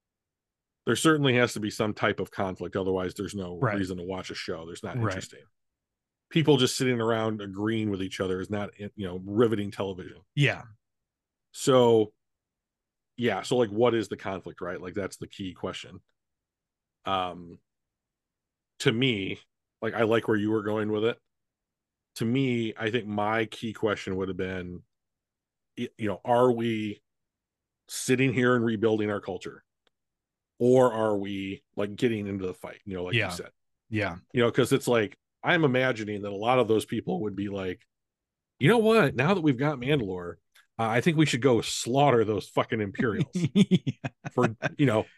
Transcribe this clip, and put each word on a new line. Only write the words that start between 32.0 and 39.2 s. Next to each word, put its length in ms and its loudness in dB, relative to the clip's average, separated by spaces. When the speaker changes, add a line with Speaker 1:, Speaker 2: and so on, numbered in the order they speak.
Speaker 1:
into 180 -4
the 80 -6
fight, 320 -16
you 80 -8
know, 100 -6
like 100 -4
Speaker 2:
Yeah. 160 0
Speaker 1:
you 60 -8
said? 140 -12
Speaker 2:
Yeah. 260 -4
Speaker 1:
You 100 2
know, 80 4
'cause 220 2
it's 160 0
like, 300 0
I'm 220 2
imagining 580 0
that 80 -8
a 60 -8
lot 240 2
of 80 2
those 180 2
people 360 -4
would 120 -4
be 140 -6
like, 360 -8
"You 80 4
know 100 6
what? 380 4
Now 180 2